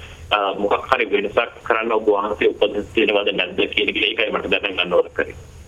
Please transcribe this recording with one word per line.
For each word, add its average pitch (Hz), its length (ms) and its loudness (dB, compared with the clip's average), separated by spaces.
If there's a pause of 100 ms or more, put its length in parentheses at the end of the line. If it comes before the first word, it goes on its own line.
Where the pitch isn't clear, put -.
(280)
ආ, 101 260 2
මොකක් 104 340 0
හරි 120 220 2
වෙනසක් 101 520 0
කරන්න 113 300 0
ඔබ 107 160 0
වහන්සේ 104 440 2
උපදෙස් - 400 0
දෙනවද 104 420 2
නැද්ද 98 340 -2
කියන - 220 0
එක 101 140 -2
ඒකයි 113 280 0
මට 87 220 -2
දැනගන්න 92 400 -2
ඕන 85 180 4
කරේ. - 240 -4 (320)